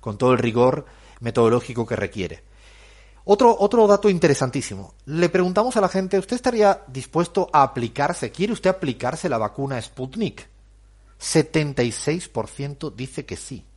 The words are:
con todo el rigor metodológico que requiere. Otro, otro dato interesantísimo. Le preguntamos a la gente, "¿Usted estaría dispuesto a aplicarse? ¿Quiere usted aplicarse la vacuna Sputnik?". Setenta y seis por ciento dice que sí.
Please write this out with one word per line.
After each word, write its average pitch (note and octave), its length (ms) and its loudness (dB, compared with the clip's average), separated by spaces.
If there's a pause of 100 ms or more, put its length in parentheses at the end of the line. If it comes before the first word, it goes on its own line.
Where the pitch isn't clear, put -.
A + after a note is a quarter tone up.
con G#2 180 -8
todo B2+ 140 4
el B2 60 4
rigor A#2+ 480 2 (340)
metodológico A#2 640 0
que A2+ 100 -4
requiere. F#2+ 480 -6 (800)
Otro, A3 340 4
otro G#3+ 280 4
dato G3+ 220 4
interesantísimo. C#3 840 0 (120)
Le E3+ 220 0
preguntamos F#3 480 0
a A3 40 2
la F#3+ 80 2
gente, F#3+ 300 0
"¿Usted F#3+ 180 -4
estaría G#3+ 500 2
dispuesto D#3+ 680 -2
a D3 100 6
aplicarse? C3+ 680 -2
¿Quiere G#3 220 -4
usted F#3 180 0
aplicarse D3+ 580 -4
la B2 100 0
vacuna B2+ 420 -4
Sputnik?". C3 680 -8 (720)
Setenta D3 640 0
y A#2+ 100 -2
seis E3 360 -6
por A2 180 -6
ciento C#3+ 440 -10
dice A#2 340 -12
que F2+ 120 -12
sí. - 280 -16 (120)